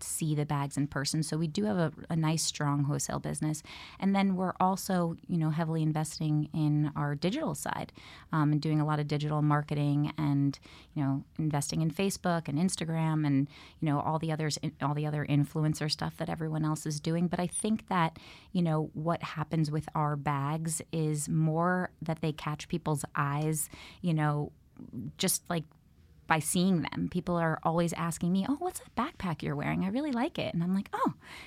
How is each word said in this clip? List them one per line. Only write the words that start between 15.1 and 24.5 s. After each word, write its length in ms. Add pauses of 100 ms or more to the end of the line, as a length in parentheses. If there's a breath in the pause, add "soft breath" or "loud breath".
influencer 640
stuff 260
that 120
everyone 360
else 220
is 140
doing. 280
But 120
I 60
think 420
that, 300 (340 loud breath)
you 100
know, 320
what 280
happens 480
with 240
our 220
bags 680 (100)
is 360
more 600 (120)
that 180
they 120
catch 360
people's 360 (120)
eyes, 520 (320 loud breath)
you 140
know, 380 (640)